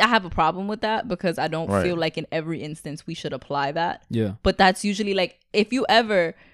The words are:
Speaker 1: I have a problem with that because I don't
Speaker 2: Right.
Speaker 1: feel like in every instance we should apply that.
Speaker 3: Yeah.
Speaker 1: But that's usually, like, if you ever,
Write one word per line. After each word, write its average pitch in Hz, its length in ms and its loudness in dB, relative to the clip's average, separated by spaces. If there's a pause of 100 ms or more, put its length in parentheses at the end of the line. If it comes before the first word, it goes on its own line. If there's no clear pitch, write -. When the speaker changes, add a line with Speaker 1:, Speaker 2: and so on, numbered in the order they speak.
Speaker 1:
I 220 60 6
have 226 180 4
a 165 40 -10
problem 180 380 0
with 214 140 -6
that 220 260 -2
because 175 300 -2
I 143 120 -2
don't 160 200 -4
Speaker 2:
Right. 190 140 2
Speaker 1:
feel 175 140 0
like 160 200 -2
in - 140 -8
every 160 300 -4
instance 151 460 -10
we 165 80 -8
should 147 180 -8
apply 139 400 -4
that. 170 360 -4
Speaker 3:
Yeah. 110 240 0 (100)
Speaker 1:
But 190 140 2
that's 190 280 4
usually, 202 280 -2
like, 185 260 -2 (140)
if 214 200 2
you 262 160 0
ever, 208 460 4 (180)